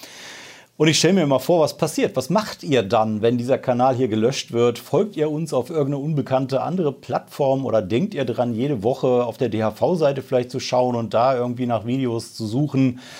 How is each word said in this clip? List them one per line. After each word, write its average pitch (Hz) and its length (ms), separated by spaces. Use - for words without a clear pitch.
Und 151 100
ich 156 100
stelle 160 140
mir 190 100
immer 139 160
vor, 175 220
was 147 160
passiert? 175 400
Was - 140
macht 214 340
ihr 135 180
dann, 110 400
wenn 117 160
dieser 120 200
Kanal 123 360
hier 123 140
gelöscht 110 440
wird? 117 280
Folgt 208 360
ihr 151 140
uns 151 220
auf 127 180
irgendeine 143 280
unbekannte 135 640
andere 156 300
Plattform 135 760
oder 110 160
denkt 135 320
ihr 143 100
dran, 120 300
jede 123 280
Woche 123 420
auf 113 120
der 123 140
D-H-V-Seite 131 720
vielleicht 123 280
zu 131 80
schauen 123 380
und 113 180
da 127 220
irgendwie 123 300
nach 113 200
Videos 120 480
zu 110 120
suchen? 131 520